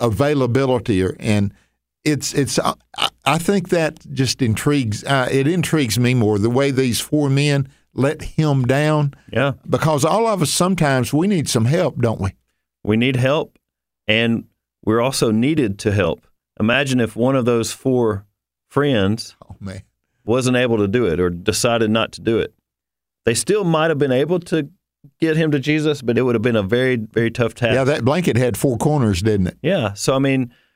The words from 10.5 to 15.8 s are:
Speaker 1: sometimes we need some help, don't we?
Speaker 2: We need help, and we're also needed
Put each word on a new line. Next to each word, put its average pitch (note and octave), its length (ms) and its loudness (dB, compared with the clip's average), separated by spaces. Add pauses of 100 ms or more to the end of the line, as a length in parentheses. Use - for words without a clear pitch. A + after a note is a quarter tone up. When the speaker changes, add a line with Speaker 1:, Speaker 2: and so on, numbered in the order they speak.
Speaker 1:
sometimes D#3 600 0
we D#3 140 2
need F#3 220 0
some A2+ 180 0
help, D#3 340 0
don't A2+ 200 0
we? F#2+ 100 -2 (540)
Speaker 2:
We G#2+ 120 2
need B2+ 200 2
help, C3 420 -2 (480)
and A2+ 380 0 (400)
we're A2+ 160 0
also C3 300 0
needed A#2 500 0